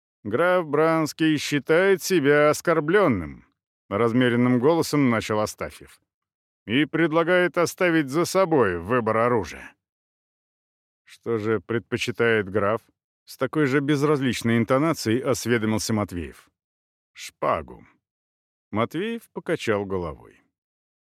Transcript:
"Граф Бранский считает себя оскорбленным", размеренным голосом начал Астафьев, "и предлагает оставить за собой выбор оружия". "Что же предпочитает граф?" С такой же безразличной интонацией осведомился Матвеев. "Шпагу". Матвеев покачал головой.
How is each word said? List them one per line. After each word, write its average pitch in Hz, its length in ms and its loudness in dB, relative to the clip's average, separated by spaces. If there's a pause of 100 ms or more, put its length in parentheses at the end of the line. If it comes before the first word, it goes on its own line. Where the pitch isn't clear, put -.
(240)
"Граф 165 440 0
Бранский 156 720 0
считает 165 640 0
себя 147 460 4
оскорбленным", 151 960 0 (440)
размеренным 120 720 2
голосом 147 500 2
начал 107 300 -2
Астафьев, - 600 -8 (640)
"и 131 200 0
предлагает 165 720 0
оставить 165 520 0
за 156 160 0
собой 143 540 2
выбор 110 380 0
оружия". 113 580 -2 (1300)
"Что - 340 -8
же 107 220 -2
предпочитает 113 880 -2
граф?" 101 320 0 (440)
С - 120 -20
такой 143 300 0
же 131 120 2
безразличной 135 800 0
интонацией 131 640 0
осведомился 113 720 -2
Матвеев. 90 560 -6 (640)
"Шпагу". 82 720 -6 (840)
Матвеев 180 640 -6
покачал 113 520 -4
головой. 80 560 -10 (720)